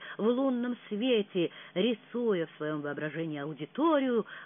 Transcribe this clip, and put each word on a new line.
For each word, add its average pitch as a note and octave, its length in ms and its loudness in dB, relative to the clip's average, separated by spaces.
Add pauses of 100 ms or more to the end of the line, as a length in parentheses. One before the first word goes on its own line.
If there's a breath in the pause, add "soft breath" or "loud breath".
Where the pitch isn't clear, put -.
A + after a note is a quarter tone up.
(180 loud breath)
в G3 80 2
лунном B3 500 2 (120)
свете, G#3 640 2 (220 loud breath)
рисуя G#3+ 760 0
в - 120 -14
своем D3+ 240 -4
воображении D3 560 -4
аудиторию, A#3 880 0 (200 loud breath)